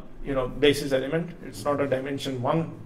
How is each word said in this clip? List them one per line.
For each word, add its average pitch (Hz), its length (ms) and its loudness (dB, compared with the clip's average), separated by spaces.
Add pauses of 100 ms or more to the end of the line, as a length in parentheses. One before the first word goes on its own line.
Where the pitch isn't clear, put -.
(260)
you 139 80 -2
know, 127 140 0
basis 139 440 4
element. 139 380 0 (160)
It's - 180 -10
not 143 160 2
a 139 80 2
dimension 131 540 -2
one 160 300 2 (140)